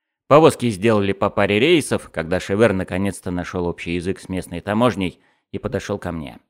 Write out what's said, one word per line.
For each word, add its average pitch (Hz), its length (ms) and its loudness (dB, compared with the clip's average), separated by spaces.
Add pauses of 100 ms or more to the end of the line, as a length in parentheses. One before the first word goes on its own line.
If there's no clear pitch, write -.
(280)
Повозки 135 420 6
сделали 101 420 2
по 101 180 0
паре 101 280 2
рейсов, 143 520 2
когда 85 300 -4
Шевер 104 340 2
наконец-то 92 560 -4
нашел 90 360 -4
общий 85 280 -6
язык 87 260 -4
с - 80 -16
местной 87 320 -8
таможней 101 600 -2 (320)
и 98 60 -10
подошел 101 400 -6
ко 90 140 -8
мне. 73 260 -12 (120)